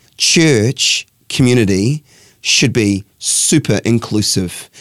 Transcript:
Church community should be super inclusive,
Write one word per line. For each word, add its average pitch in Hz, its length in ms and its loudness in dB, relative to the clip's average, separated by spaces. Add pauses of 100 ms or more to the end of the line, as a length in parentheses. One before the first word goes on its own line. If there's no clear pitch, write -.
(160)
Church 135 880 0 (240)
community 123 760 0 (360)
should - 320 0
be 101 320 0 (140)
super - 680 0
inclusive, 107 840 -2 (100)